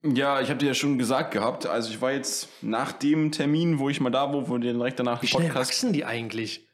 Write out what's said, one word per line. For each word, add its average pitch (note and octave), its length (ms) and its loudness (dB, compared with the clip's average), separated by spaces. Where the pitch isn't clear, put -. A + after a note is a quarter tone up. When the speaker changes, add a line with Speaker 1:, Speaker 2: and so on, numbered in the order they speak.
Speaker 1:
Ja, C#3 380 4
ich C3 100 0
hab C#3 80 -2
dir C#3+ 80 2
ja C3+ 80 4
schon C#3+ 240 2
gesagt B2+ 320 0
gehabt, A2 340 -2
also A2 240 0
ich G#2 120 -8
war B2+ 100 2
jetzt - 360 -4
nach A2+ 300 -2
dem D3+ 400 2
Termin, D#3 480 2
wo C3+ 100 0
ich C#3+ 100 -2
mal B2+ 120 2
da C3+ 200 2
war, C#3+ 160 -2
wo B2+ 60 -2
wir A#2+ 60 0
direkt B2 260 -2
danach A#2+ 240 0
Speaker 2:
Wie - 20 -4
Speaker 1:
einen - 40 0
Speaker 2:
schnell E3+ 180 2
Speaker 1:
Podcast C3 240 0
Speaker 2:
wachsen B3 220 0
die D3 120 0
eigentlich? A2+ 680 -6